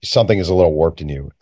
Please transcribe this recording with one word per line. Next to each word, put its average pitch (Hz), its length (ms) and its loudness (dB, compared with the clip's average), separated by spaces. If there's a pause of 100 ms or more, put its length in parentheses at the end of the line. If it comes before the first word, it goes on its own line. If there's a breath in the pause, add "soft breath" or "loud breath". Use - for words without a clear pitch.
something 110 360 2
is 87 100 -2
a 95 60 0
little 87 180 4
warped 80 280 -2
in 76 80 -8
you. 69 220 -10 (100)